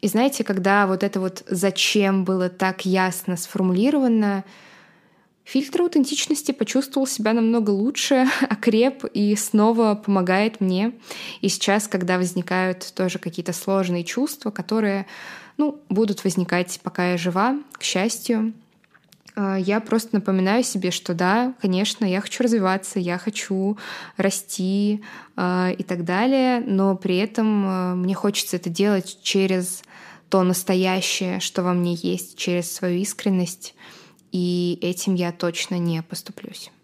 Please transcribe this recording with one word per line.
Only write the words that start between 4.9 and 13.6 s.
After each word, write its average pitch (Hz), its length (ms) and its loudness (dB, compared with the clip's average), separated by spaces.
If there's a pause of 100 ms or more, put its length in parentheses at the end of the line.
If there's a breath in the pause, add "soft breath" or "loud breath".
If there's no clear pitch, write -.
фильтр 285 380 0
аутентичности 294 720 0
почувствовал 269 540 0
себя 214 260 -2
намного 226 380 2
лучше, 254 560 2 (140)
<laughs> 269 80 2
окреп 233 640 2
и 208 240 2
снова 220 580 4
помогает 202 680 0
мне. 190 320 0 (480 loud breath)
И 202 80 0
сейчас, 208 400 0
когда 185 300 0
возникают 185 760 -2
тоже 185 240 -2
какие-то 175 340 -6
сложные 180 520 -2